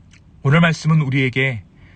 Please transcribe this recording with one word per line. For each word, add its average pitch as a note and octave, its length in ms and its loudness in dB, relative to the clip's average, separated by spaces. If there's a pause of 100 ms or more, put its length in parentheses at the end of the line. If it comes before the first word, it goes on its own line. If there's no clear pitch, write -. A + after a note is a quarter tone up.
(420)
오늘 D3 180 2
말씀은 D#3+ 400 2
우리에게 C3 640 -2 (320)